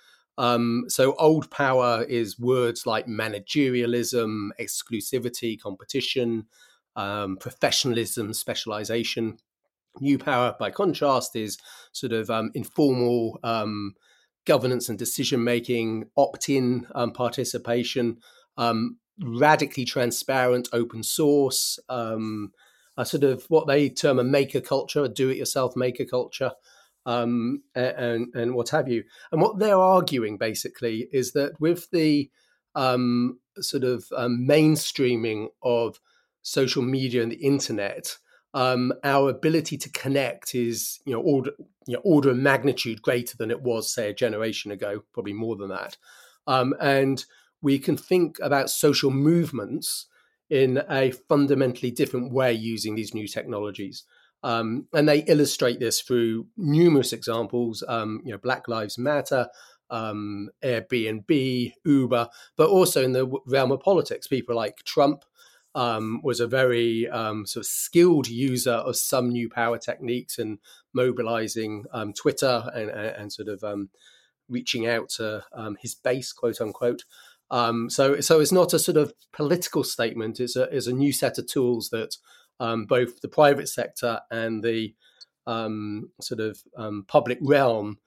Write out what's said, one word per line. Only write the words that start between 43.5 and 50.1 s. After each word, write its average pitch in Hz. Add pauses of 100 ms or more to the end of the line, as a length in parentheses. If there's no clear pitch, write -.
was, 117
say, 107
a 104
generation 107
ago, 104 (100)
probably 104
more 113
than 98
that. 95 (520)
Um, 131
and 135 (380)
we 139
can 147
think 170
about 139
social 143
movements 139 (420)